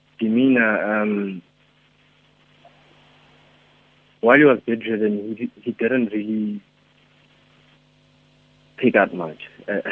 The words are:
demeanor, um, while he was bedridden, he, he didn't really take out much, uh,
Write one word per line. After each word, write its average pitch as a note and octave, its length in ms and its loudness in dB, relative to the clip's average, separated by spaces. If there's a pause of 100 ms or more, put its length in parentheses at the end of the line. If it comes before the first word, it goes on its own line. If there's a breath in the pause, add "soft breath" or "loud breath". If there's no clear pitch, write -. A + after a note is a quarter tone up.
(200)
demeanor, A2 800 2
um, G2+ 400 -4 (2750)
while A#2+ 160 6
he D3 80 6
was C3 220 4
bedridden, A2 720 -4
he, A#2+ 120 -8 (120)
he A#2+ 100 -6
didn't A#2 400 -2
really G#2+ 480 -4 (2250)
take A2+ 140 2
out F#2 180 2
much, D#2+ 260 -10 (260)
uh, G2+ 140 -4 (120)